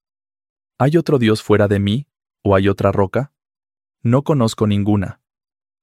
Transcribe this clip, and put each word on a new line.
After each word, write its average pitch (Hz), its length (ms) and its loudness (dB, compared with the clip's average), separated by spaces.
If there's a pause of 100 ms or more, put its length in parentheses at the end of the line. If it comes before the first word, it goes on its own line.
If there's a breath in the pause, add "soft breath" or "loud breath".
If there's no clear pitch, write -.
(760)
¿Hay 147 200 0
otro 151 200 0
Dios 110 240 0
fuera 104 260 2
de 101 120 0
mí, 104 280 -4 (360)
o 101 120 2
hay 98 140 2
otra 98 220 0
roca? 101 420 -4 (720)
No 123 200 0
conozco 120 440 -2
ninguna. 101 520 -2 (640)